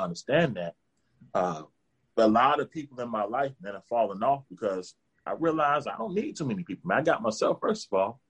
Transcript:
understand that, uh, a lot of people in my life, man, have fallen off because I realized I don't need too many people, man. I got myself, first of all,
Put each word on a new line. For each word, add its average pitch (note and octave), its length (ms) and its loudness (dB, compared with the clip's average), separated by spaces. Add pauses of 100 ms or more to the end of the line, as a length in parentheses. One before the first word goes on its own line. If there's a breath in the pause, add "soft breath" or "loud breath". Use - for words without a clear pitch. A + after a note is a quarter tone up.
understand A#2+ 540 0
that, E2+ 200 -8 (600)
uh, F2 280 0 (560)
a A2+ 80 6
lot B2+ 320 4
of B2+ 120 -4
people C#3+ 280 -12
in A#2+ 100 -6
my G#2+ 160 -2
life, C3 260 -2 (100)
man, G2 140 -10
have F#2+ 100 -16
fallen G#2+ 380 0
off C#3 260 0
because F#2+ 460 -4 (280)
I F#2+ 140 -6
realized D3+ 500 2
I G2 100 -6
don't G3 180 -6
need C4+ 200 -2
too D#3+ 120 -6
many F#2+ 160 -2
people, F2 240 -8
man. G2 100 2
I C#3 60 2
got D#3+ 180 2
myself, - 400 0
first - 300 -2
of F#2+ 80 2
all, G2+ 200 0 (100)